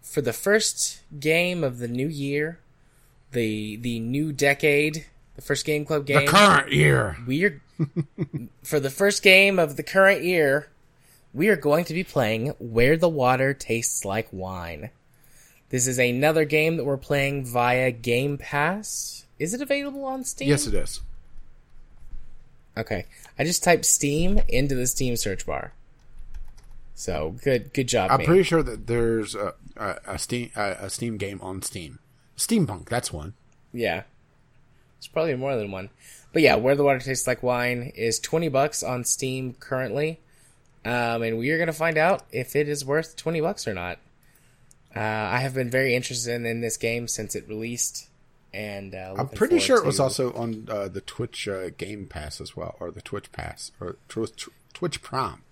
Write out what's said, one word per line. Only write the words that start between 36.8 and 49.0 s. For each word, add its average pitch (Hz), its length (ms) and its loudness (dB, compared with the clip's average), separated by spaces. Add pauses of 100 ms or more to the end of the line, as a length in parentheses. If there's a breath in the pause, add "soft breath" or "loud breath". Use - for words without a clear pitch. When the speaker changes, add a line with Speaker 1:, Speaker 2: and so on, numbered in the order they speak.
Speaker 1:
Water 135 160 4
Tastes 127 280 -4
Like 127 160 -2
Wine 123 520 -2
is 113 240 -2
twenty 165 280 -2
bucks 139 360 0
on 123 200 -4
Steam 131 500 -4
currently. 131 680 -4 (640 soft breath)
Um, 117 360 0
and 113 160 -2
we 123 140 -2
are 160 80 0
gonna 165 140 0
find 160 240 0
out 170 340 2
if - 240 -6
it 151 120 2
is 143 180 -6
worth 151 300 -2
twenty 165 260 -4
bucks 180 260 -4
or 107 80 -6
not. 87 240 -8 (960 soft breath)
Uh, 107 40 -8
I 107 400 -2
have 131 140 -4
been 127 160 -4
very 127 260 2
interested 120 380 -4
in, 120 140 -4
in 117 140 -4
this 113 160 -4
game 120 300 -4
since 104 280 -6
it - 120 -10
released, 113 600 -6 (440)
and, 98 440 -10
uh, 92 160 -12